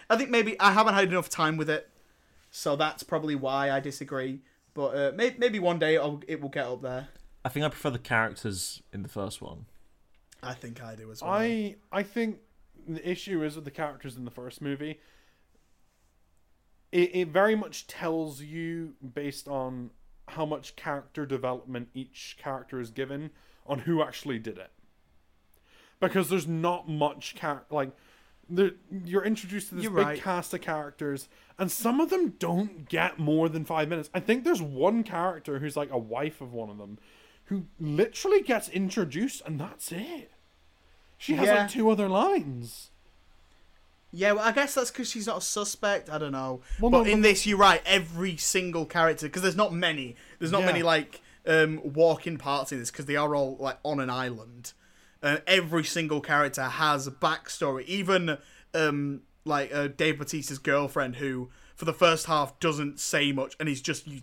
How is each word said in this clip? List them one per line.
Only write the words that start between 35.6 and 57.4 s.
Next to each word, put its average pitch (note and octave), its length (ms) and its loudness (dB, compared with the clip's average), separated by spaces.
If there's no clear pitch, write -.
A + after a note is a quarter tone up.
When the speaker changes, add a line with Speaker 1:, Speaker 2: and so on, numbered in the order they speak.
Speaker 3:
like, D3 160 -2
a C3+ 60 -2
wife A#2+ 420 -4
of B2 140 -12
one A2+ 160 -8
of G#2 80 -14
them, G#2 220 -14
who G3 200 -4
literally A3 600 2
gets - 280 0
introduced, F#3 760 -2
and D#3 140 -6
that's - 320 -10
it. C4 400 -10
She - 160 -2
has, F#3 140 4
Speaker 1:
Yeah. G#3 160 8
Speaker 3:
like, G3+ 80 -4
two A3 180 4
other G#3 180 4
lines. F#3 840 0
Speaker 1:
Yeah, G3 220 4
well, G#3+ 140 2
I A3+ 60 6
guess C#4 220 2
that's B3 160 0
'cause B3 180 -6
she's G#3+ 180 -6
not G3+ 120 -2
a - 20 -6
suspect. - 680 -2
I D3+ 80 -4
don't D3+ 140 -4
know. C3 300 -4
Speaker 3:
Well, A3+ 120 6
Speaker 1:
But A#3+ 120 10
Speaker 3:
no, G#3 60 4
Speaker 1:
in G#3+ 120 6
Speaker 3:
but - 80 6
Speaker 1:
this, G3 160 4
you're G#3 120 4
right. F#3+ 280 8
Every E3+ 520 2
single F3 480 0
character, D#3+ 420 2
'cause F3+ 140 -4
there's F#3 160 2
not G3+ 160 4
many. D#3 420 -2
There's E3 120 -2
not G3 100 4
Speaker 3:
Yeah. F#3 60 4
Speaker 1:
many, E3+ 160 4
like, D#3+ 380 2
um, D#3 380 6
walking D#3 540 4
parts C#3 340 -2
in C3+ 80 -4
this, A#2 120 -6
'cause C#3+ 160 -10
they C#3+ 100 0
are D3 180 2
all, C3+ 220 0
like, C3+ 260 -4
on D3 160 0
an B2+ 100 -2
island. A#2+ 640 -6
And D3+ 260 2
every E3+ 360 4
single D3+ 380 -2
character C#3+ 420 2
has C#3 440 0
a C3+ 40 -6
backstory. C#3+ 720 -2